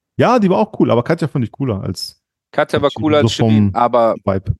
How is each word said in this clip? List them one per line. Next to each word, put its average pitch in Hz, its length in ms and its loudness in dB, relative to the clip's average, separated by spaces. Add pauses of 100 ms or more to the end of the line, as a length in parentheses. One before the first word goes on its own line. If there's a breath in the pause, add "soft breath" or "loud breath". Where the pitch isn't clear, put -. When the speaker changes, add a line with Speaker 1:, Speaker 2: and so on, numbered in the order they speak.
(180)
Speaker 1:
Ja, 220 220 2
die 196 100 2
war 208 100 2
auch - 200 -4
cool, 123 120 2
aber 117 120 2
Katja 165 240 -4
fand 127 160 -4
ich 104 80 -6
cooler 110 300 -6
als - 400 -10 (300)
Speaker 2:
Katja 151 300 -2
war 139 100 0
Speaker 1:
Shirin, 113 120 -12
Speaker 2:
cooler 151 140 2
als 117 160 2
Speaker 1:
so 123 100 -2
vom 113 80 2
Speaker 2:
Shirin, 104 240 2
aber 117 480 2
Speaker 1:
Vibe. 95 360 -4